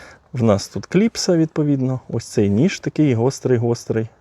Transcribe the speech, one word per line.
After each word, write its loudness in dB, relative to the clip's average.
В -2
нас 2
тут -10
кліпса, 0
відповідно. 0
Ось -6
цей 2
ніж 2
такий 0
гострий-гострий, 0